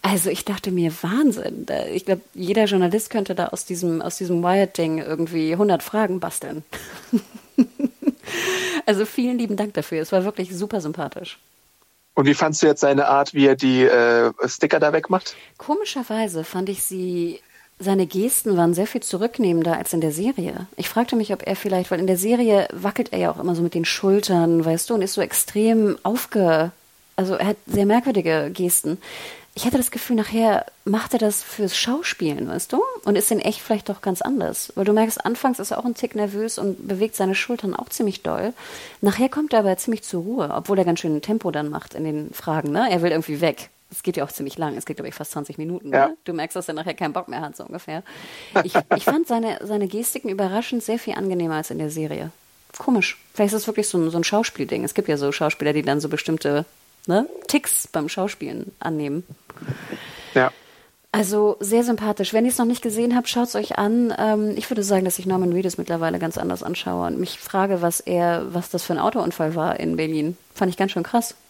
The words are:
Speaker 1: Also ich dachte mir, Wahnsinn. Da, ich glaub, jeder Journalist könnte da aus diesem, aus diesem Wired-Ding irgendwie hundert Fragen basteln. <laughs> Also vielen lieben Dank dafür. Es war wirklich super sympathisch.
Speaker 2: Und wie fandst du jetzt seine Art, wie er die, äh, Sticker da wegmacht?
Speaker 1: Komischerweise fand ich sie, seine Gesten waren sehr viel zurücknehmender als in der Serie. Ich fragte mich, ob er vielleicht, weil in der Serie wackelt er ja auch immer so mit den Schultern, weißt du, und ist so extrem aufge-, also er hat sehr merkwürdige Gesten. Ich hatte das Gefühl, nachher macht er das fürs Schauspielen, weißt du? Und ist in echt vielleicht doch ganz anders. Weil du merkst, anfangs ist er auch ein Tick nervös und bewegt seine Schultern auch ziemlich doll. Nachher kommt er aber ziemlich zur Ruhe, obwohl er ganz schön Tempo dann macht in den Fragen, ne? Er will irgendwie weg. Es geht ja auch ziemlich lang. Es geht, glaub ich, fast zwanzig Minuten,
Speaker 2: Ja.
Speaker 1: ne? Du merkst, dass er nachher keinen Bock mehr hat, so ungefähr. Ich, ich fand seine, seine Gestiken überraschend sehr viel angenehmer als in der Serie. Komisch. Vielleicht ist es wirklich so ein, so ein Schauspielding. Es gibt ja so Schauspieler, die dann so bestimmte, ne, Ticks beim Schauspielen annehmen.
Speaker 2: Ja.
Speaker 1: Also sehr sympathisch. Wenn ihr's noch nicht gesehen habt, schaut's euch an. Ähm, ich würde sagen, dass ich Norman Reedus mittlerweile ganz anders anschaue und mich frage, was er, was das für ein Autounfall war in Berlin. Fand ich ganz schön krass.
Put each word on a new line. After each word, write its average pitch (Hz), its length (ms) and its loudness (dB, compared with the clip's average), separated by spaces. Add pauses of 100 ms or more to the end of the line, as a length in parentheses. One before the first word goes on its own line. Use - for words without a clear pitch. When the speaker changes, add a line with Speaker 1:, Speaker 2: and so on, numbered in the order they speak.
Speaker 1:
Also 190 260 2
ich - 160 -4
dachte 196 260 -4
mir, 170 300 2
Wahnsinn. 247 640 0
Da, - 220 -4
ich 180 180 -4
glaub, 190 140 2 (160)
jeder 202 320 2
Journalist 196 420 2
könnte 196 260 -2
da 175 140 0
aus - 160 -8
diesem, 170 380 -2
aus - 160 -6
diesem 175 240 0
Wired-Ding 175 560 2
irgendwie 160 580 -2
hundert 196 260 4
Fragen 190 380 0
basteln. 156 420 -8 (480)
<laughs> 233 140 2 (1600)
Also 208 200 2
vielen 247 320 -2
lieben 208 180 -2
Dank 208 180 -4
dafür. 156 260 -2
Es 160 120 -4
war 185 120 4
wirklich 190 320 -6
super 208 240 -4
sympathisch. 160 580 -8 (760)
Speaker 2:
Und 139 120 4
wie 143 80 8
fandst 156 280 2
du 165 40 6
jetzt 151 140 6
seine 139 280 4
Art, 139 260 4
wie 139 120 6
er 135 100 8
die, 127 260 4
äh, 117 500 6 (140)
Sticker 156 340 2
da 151 120 4
wegmacht? 175 440 0 (220)
Speaker 1:
Komischerweise 226 840 -2
fand 190 240 -4
ich 190 140 -6
sie, 180 580 -4 (380)
seine 190 280 2
Gesten 202 500 0
waren 170 180 6
sehr 190 120 2
viel - 160 -4
zurücknehmender 175 720 2
als - 160 -6
in 165 80 0
der 156 120 0
Serie. 185 540 -4 (100)
Ich - 120 -6
fragte 240 280 0
mich, 208 160 0
ob - 140 -4
er 190 100 -2
vielleicht, 185 340 -2
weil 170 100 0
in 190 60 0
der 185 120 4
Serie 220 540 4
wackelt 202 400 -4
er 185 60 -2
ja 170 120 2
auch - 80 -6
immer 175 160 0
so 170 80 0
mit 170 120 0
den 165 100 0
Schultern, 170 800 4
weißt 165 260 0
du, 233 40 2
und 202 80 2
ist 190 120 -2
so 202 60 -2
extrem 214 840 2
aufge-, 175 680 2 (440)
also 190 180 0
er - 140 0
hat 208 80 0 (100)
sehr 202 200 2
merkwürdige 185 680 4
Gesten. 175 460 0 (580)
Ich - 100 -4
hatte 254 120 2
das 240 120 0
Gefühl, 240 240 -4
nachher 220 500 2 (200)
macht 214 280 0
er 247 60 2
das 214 240 2
fürs - 340 -4
Schauspielen, 240 720 -2
weißt - 240 -6
du? 403 100 2 (220)
Und 208 120 4
ist - 160 2
in 208 80 2
echt - 200 -2
vielleicht - 280 -2
doch 196 120 -6
ganz 185 220 -2
anders. - 540 -2
Weil 190 80 0
du 208 80 4
merkst, 220 340 2
anfangs 247 320 0
ist 202 140 -6
er - 60 -2
auch 226 60 -6
ein 240 120 -2
Tick - 180 -6
nervös 208 420 -2
und 190 300 -4
bewegt 202 300 -2
seine 190 180 0
Schultern 208 400 -2
auch - 140 -6
ziemlich 202 340 -2
doll. - 300 -2 (480)
Nachher 208 280 2
kommt 302 240 -2
er 226 60 6
aber 196 180 4
ziemlich 220 280 -4
zur 175 180 -6
Ruhe, 196 320 -2
obwohl 190 240 0
er 185 60 4
ganz 170 160 2
schön 151 200 -2
Tempo 208 300 -2
dann 147 180 -4
macht 151 260 -10
in 156 100 -6
den 151 280 -6
Fragen, 156 380 -2
ne? 202 200 2
Er 175 120 2
will 175 80 2
irgendwie 156 300 -2
weg. 160 300 -2 (200)
Es - 120 -12
geht 175 140 -2
ja 143 80 -2
auch - 80 -10
ziemlich - 260 -10
lang. 160 180 -4
Es - 100 -10
geht, 147 100 -8
glaub 143 120 -10
ich, - 60 -12
fast - 180 -12
zwanzig 147 260 -10
Minuten, 170 340 -8
Speaker 2:
Ja. 139 160 4
Speaker 1:
ne? 320 160 -6
Du 180 80 -8
merkst, 165 240 -6
dass 175 120 -8
er 160 60 -8
nachher 160 200 -6
keinen 156 180 -4
Bock 180 160 -6
mehr 127 120 -8
hat, 151 160 -10
so - 80 -14
ungefähr. 165 380 -10 (600)
Ich, - 100 -6 (220)
ich - 80 -6
fand 320 220 2
seine, 226 360 -2
seine 202 260 -2
Gestiken 233 400 -4
überraschend 202 540 -2
sehr 226 160 -2
viel - 160 -6
angenehmer 175 420 -2
als 156 140 -6
in 156 80 -6
der 151 120 -2
Serie. 156 400 -6 (480)
Komisch. 214 400 2 (160)
Vielleicht 202 180 2
ist 214 100 0
es - 40 -6
wirklich 208 220 -2
so 180 100 0
ein, 160 120 2
so 170 80 -4
ein 165 60 2
Schauspielding. - 600 0
Es - 100 -6
gibt - 140 0
ja 151 80 2
so 143 160 0
Schauspieler, 151 400 0
die 151 100 2
dann 143 180 2
so 151 80 -4
bestimmte, 151 560 0 (420)
ne, 208 200 4 (220)
Ticks - 400 0
beim 156 200 -4
Schauspielen - 680 -6
annehmen. 156 460 -4 (1120)
Speaker 2:
Ja. 131 180 4 (600)
Speaker 1:
Also 208 460 2
sehr 220 240 2
sympathisch. 214 500 0
Wenn 220 120 4
ihr's 247 140 2
noch 240 80 4
nicht 240 160 0
gesehen 233 340 2
habt, 247 120 2
schaut's 240 280 0
euch 208 220 -2
an. 226 380 2
Ähm, 214 400 2
ich 220 140 -6
würde 208 140 0
sagen, 190 200 4
dass 180 140 -2
ich 185 80 -8
Norman 185 260 2
Reedus 185 260 0
mittlerweile 170 420 -2
ganz 165 180 -4
anders - 240 -4
anschaue 180 460 -4
und - 100 -4
mich 180 220 -6
frage, 190 420 0
was 170 160 0
er, 170 560 0
was 175 160 -4
das 175 140 -4
für - 80 -4
ein 160 80 -2
Autounfall 170 560 -2
war 165 240 -2
in 165 160 -2
Berlin. 160 400 -2 (180)
Fand 185 160 0
ich 170 60 -8
ganz 190 160 0
schön 170 100 -2
krass. - 320 -2 (160)